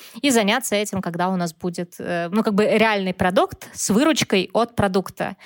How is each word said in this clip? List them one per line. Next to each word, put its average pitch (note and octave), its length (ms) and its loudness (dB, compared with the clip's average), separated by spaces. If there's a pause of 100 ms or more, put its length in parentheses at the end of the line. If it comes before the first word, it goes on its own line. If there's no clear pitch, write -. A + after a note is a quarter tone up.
(220)
и C#4+ 100 2
заняться A3+ 440 0
этим, G3+ 260 -4
когда F3 280 -2
у F#3+ 60 -2
нас F3 180 -4
будет, F3 460 -8
э, E3+ 320 -6
ну, G#3 120 0
как A3 100 0
бы G3+ 120 4
реальный G#3 480 2
продукт G3 600 0
с - 160 -6
выручкой A3+ 640 2
от A#3 220 0
продукта. F#3 600 -2 (100)